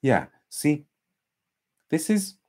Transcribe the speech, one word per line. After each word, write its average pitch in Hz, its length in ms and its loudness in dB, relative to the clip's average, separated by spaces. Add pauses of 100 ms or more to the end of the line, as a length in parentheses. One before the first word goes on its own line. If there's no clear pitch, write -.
Yeah, 123 240 2 (240)
see, 147 360 -2 (1040)
this 196 200 -2
is 202 260 0 (140)